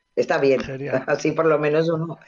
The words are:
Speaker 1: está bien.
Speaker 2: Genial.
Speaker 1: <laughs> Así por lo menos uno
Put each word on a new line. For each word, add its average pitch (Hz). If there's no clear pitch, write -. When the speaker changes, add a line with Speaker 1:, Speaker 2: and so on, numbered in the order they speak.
Speaker 1:
está 160
bien. 135
Speaker 2:
Genial. 135
Speaker 1:
<laughs> -
Así 147
por 160
lo 151
menos 151
uno 160